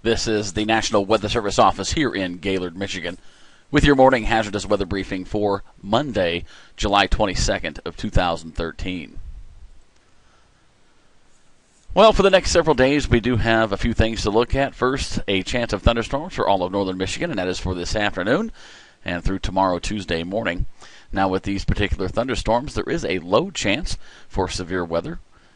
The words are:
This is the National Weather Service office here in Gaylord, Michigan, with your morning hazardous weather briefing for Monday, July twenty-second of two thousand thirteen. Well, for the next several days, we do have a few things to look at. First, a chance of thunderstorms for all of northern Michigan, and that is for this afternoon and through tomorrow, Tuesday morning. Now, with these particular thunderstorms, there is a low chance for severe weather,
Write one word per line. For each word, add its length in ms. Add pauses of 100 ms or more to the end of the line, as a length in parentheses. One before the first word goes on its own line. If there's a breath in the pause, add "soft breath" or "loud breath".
This 240
is 280
the 100
National 400
Weather 240
Service 300
office 340
here 220
in 240
Gaylord, 360
Michigan, 440 (520 soft breath)
with 140
your 100
morning 280
hazardous 420
weather 220
briefing 400
for 360 (200 soft breath)
Monday, 640 (280 loud breath)
July 320
twenty-second 760
of 140
two 100
thousand 440
thirteen. 680 (2750 soft breath)
Well, 220
for 80
the 80
next 200
several 240
days, 360
we 100
do 160
have 360
a 40
few 160
things 300
to 80
look 240
at. 200
First, 540
a 140
chance 320
of 80
thunderstorms 500
for 160
all 140
of 100
northern 240
Michigan, 320
and 100
that 100
is 120
for 140
this 200
afternoon 580 (520 loud breath)
and 180
through 180
tomorrow, 380
Tuesday 440
morning. 420 (480 loud breath)
Now, 160
with 140
these 240
particular 420
thunderstorms, 640
there 160
is 160
a 140
low 320
chance 480 (320 loud breath)
for 180
severe 360
weather, 360 (360 soft breath)